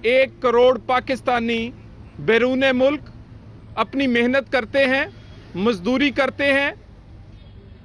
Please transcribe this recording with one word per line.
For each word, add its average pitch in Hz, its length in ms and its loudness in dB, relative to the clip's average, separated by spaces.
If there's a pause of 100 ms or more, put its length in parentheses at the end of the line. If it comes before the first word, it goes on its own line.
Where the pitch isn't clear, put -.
एक 254 340 0
करोड़ 247 380 4
पाकिस्तानी 240 960 -2 (460)
बैरून 254 520 2
मुल्क 262 420 0 (640)
अपनी 262 300 -2
मेहनत 247 420 0
करते 247 300 -2
हैं, 277 340 0 (440)
मजदूरी 233 540 0
करते 269 340 -2
हैं 277 360 0 (1040)